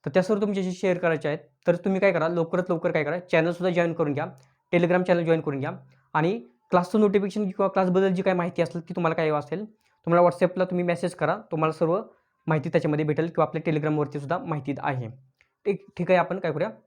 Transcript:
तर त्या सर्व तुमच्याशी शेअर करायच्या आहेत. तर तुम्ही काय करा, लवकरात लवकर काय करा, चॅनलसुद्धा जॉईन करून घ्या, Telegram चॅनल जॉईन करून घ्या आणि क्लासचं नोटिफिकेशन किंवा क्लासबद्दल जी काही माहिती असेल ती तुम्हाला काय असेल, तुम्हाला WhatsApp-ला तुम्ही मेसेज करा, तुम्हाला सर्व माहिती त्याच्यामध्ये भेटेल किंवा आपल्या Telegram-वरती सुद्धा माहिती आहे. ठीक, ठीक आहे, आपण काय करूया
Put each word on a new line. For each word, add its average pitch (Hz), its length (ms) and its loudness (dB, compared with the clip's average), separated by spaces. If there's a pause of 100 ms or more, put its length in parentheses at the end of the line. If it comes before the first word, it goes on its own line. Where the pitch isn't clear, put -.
तर 180 80 -6
त्या 185 100 4
सर्व 202 180 0
तुमच्याशी 190 300 -2
शेअर 180 260 0
करायच्या 160 340 0
आहेत. 156 120 -8 (240)
तर 170 80 4
तुम्ही 190 260 -2
काय 196 100 6
करा, 160 160 0
लवकरात 175 420 -2
लवकर 165 220 0
काय 151 120 0
करा, 156 180 -4
चॅनलसुद्धा 170 500 0
जॉईन 170 220 0
करून 147 200 0
घ्या, 147 120 -4 (480)
Telegram 175 300 4
चॅनल 175 220 2
जॉईन 165 160 2
करून 139 180 -4
घ्या 147 120 -4 (440)
आणि 175 240 2 (320)
क्लासचं 180 280 2
नोटिफिकेशन 208 460 2
किंवा 190 220 0
क्लासबद्दल 190 460 2
जी 185 80 -2
काही 190 160 2
माहिती 170 240 -2
असेल 165 200 -2
ती 170 140 -14
तुम्हाला 165 200 0
काय 160 140 0
असेल, 151 340 -4
तुम्हाला 175 640 0
WhatsApp-ला 180 380 2
तुम्ही 175 200 -2
मेसेज 170 300 -2
करा, 156 220 -2 (140)
तुम्हाला 160 220 0
सर्व 170 280 0 (460)
माहिती 156 220 0
त्याच्यामध्ये 156 360 0
भेटेल 156 220 0
किंवा 160 180 2
आपल्या 156 180 -6
Telegram-वरती 151 560 -2
सुद्धा 143 200 -4
माहिती 147 400 -6
आहे. 135 280 -4 (580)
ठीक, 202 200 -4 (120)
ठीक 175 140 -2
आहे, 180 80 6
आपण 175 200 -2
काय 165 120 -4
करूया 156 180 -4 (180)